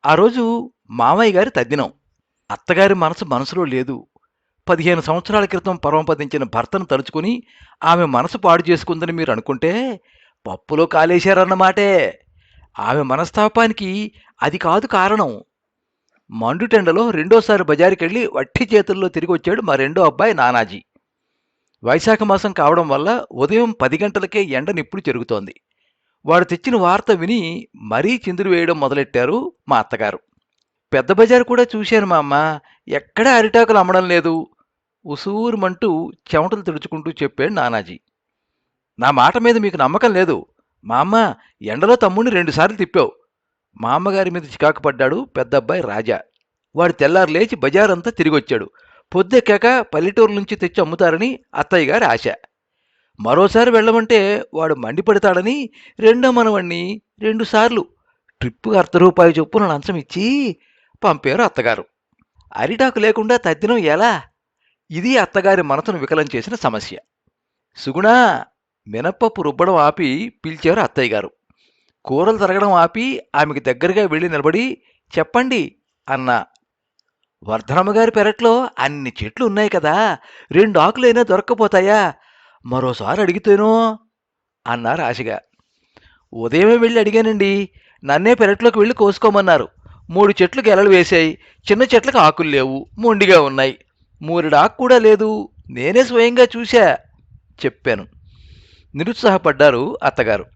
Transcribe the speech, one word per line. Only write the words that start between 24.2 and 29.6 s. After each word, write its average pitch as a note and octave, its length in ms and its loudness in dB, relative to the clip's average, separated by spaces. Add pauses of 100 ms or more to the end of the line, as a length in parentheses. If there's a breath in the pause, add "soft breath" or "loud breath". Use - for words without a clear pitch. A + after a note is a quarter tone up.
ఎండ D3 280 -4
నిప్పుడు D3 380 -8
చెరుగుతోంది. A#2 520 -6 (640)
వాడు E3+ 200 2
తెచ్చిన F3 300 -4
వార్త F#3+ 360 0
విని F#3 640 -4
మరీ C#3+ 520 -4
చిందులు F#3+ 220 -4
వేయడం E3+ 300 0
మొదలెట్టారు C#3 720 -2 (160)